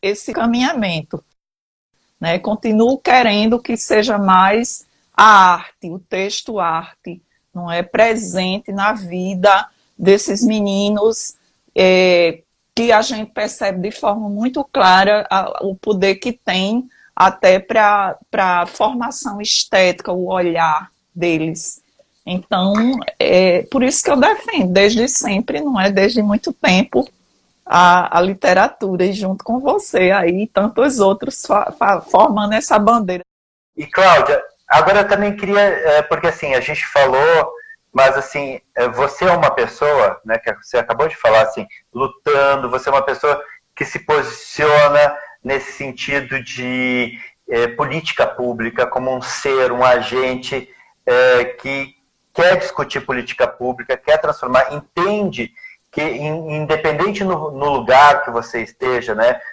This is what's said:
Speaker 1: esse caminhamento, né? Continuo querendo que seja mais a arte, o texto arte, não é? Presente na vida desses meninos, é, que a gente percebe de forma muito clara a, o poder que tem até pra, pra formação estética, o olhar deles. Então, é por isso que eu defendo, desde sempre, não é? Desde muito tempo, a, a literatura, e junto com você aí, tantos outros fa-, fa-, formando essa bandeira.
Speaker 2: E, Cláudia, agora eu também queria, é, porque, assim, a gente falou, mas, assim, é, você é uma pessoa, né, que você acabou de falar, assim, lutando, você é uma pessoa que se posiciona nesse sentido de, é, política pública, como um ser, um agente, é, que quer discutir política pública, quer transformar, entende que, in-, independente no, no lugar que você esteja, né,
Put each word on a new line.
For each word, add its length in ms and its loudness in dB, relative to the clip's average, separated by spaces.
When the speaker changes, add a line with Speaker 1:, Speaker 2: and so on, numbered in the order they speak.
Speaker 1:
esse 320 -6
caminhamento, 880 -4
né? 180 -2
Continuo 600 0
querendo 600 2
que 160 -6
seja 400 0
mais 680 2
a 380 8
arte, 360 -10
o 80 -10
texto 600 -6
arte, 640 -6
não 180 -10
é? 120 -2
Presente 880 -2
na 200 -2
vida 760 0
desses 480 2
meninos, 920 -2
é, 640 4
que 160 0
a 120 6
gente 300 -8
percebe 480 -6
de 160 -6
forma 320 -4
muito 360 -4
clara 640 4
a, 340 -4
o 100 -4
poder 420 -2
que 160 -8
tem 560 -4
até 460 4
pra, 580 0
pra 380 0
formação 760 -6
estética, 680 0
o 220 -4
olhar 580 -2
deles. 640 -4
Então, 480 -2
é 500 2
por 140 0
isso 180 0
que 80 0
eu 60 2
defendo, 560 0
desde 340 2
sempre, 540 -2
não 200 -2
é? 120 0
Desde 320 2
muito 280 -2
tempo, 560 0
a, 540 4
a 20 4
literatura, 840 0
e 80 -2
junto 320 -6
com 160 -4
você 500 0
aí, 380 0
tantos 500 0
outros 480 0
fa-, 320 0
fa-, 220 0
formando 540 2
essa 260 0
bandeira. 420 0
Speaker 2:
E, 100 -12
Cláudia, 560 4
agora 360 4
eu 60 -2
também 280 0
queria, 240 0
é, 420 2
porque, 240 -2
assim, 280 -4
a 60 2
gente 240 -6
falou, 680 2
mas, 260 4
assim, 420 -8
é, 140 0
você 360 -4
é 60 4
uma 220 2
pessoa, 720 0
né, 120 -2
que 180 -4
você 240 -6
acabou 280 -2
de 80 -6
falar, 280 4
assim, 220 -4
lutando, 760 -2
você 200 -6
é 40 -2
uma 100 2
pessoa 380 -2
que 80 -6
se 160 -12
posiciona 1160 2
nesse 300 -6
sentido 720 -8
de, 760 -6
é, 220 -2
política 580 -4
pública, 600 -4
como 280 -4
um 60 -6
ser, 500 -2
um 140 0
agente, 840 -2
é, 400 4
que 500 -10
quer 240 4
discutir 460 -6
política 440 -4
pública, 480 -6
quer 240 0
transformar, 540 -2
entende 800 -4
que, 80 -6
in-, 640 -6
independente 600 -2
no, 280 -4
no 180 -4
lugar 560 4
que 60 -10
você 320 -6
esteja, 520 -6
né, 240 2